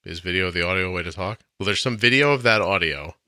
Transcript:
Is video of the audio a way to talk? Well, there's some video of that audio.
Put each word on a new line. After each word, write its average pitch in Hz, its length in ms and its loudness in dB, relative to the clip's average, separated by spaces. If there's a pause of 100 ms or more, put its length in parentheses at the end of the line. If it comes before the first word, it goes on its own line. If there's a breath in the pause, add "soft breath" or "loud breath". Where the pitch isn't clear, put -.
Is 85 160 -12
video 92 280 -2
of 87 60 -4
the 87 120 0
audio 92 240 -2
a - 20 -6
way 90 120 -4
to 85 80 -8
talk? 95 280 -8 (200)
Well, 95 60 -8
there's 101 160 -2
some 123 160 -4
video 131 340 4
of 131 120 0
that 110 180 4
audio. 85 540 -2 (120)